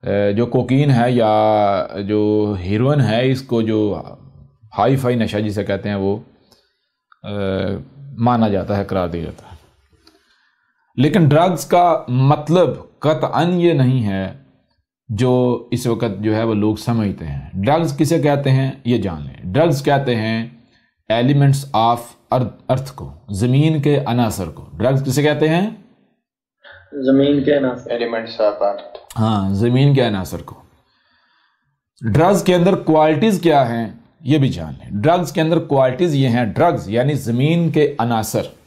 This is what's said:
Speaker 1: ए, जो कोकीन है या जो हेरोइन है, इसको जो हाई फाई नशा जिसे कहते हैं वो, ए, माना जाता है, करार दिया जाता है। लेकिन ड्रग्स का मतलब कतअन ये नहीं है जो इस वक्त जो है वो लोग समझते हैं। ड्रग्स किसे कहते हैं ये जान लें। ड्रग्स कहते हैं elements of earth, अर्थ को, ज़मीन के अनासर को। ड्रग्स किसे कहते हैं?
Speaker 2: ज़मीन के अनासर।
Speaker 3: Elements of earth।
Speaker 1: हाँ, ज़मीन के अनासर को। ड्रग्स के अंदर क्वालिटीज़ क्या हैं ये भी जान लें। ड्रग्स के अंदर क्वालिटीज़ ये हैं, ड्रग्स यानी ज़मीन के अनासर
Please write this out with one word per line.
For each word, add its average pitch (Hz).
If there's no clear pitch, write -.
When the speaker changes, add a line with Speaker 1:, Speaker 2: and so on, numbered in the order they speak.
Speaker 1:
ए, 101
जो 117
कोकीन 131
है 120
या 113
जो 104
हेरोइन 113
है, 120
इसको 127
जो 110
हाई 127
फाई 123
नशा 104
जिसे 104
कहते 98
हैं 101
वो, 98
ए, 98
माना 117
जाता 98
है, 98
करार 92
दिया 85
जाता -
है। -
लेकिन 156
ड्रग्स 165
का 175
मतलब 143
कतअन 151
ये 175
नहीं 127
है 95
जो 123
इस 120
वक्त 113
जो 110
है 110
वो 113
लोग 107
समझते 107
हैं। 71
ड्रग्स 143
किसे 160
कहते 143
हैं 131
ये 120
जान 87
लें। 71
ड्रग्स 143
कहते 139
हैं 110
elements 135
of 117
earth, 120
अर्थ 131
को, 69
ज़मीन 135
के 147
अनासर 113
को। -
ड्रग्स 120
किसे 143
कहते 147
हैं? 170
Speaker 2:
ज़मीन 139
के 147
अनासर। 123
Speaker 3:
Elements 117
of 104
earth। -
Speaker 1:
हाँ, 104
ज़मीन 123
के 135
अनासर 98
को। -
ड्रग्स 160
के 180
अंदर 180
क्वालिटीज़ 156
क्या 151
हैं 117
ये 143
भी 135
जान 82
लें। -
ड्रग्स 160
के -
अंदर 160
क्वालिटीज़ 147
ये 135
हैं, 117
ड्रग्स 120
यानी 127
ज़मीन 143
के 151
अनासर 113